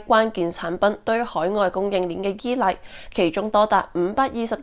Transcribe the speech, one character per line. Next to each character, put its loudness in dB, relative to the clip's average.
關 4
鍵 -2
產 -6
品 2
對 0
海 -2
外 2
供 -2
應 0
鏈 -6
嘅 -4
依 0
賴。 0
其 2
中 -2
多 6
達 2
五 0
百 2
二 -4
十 -2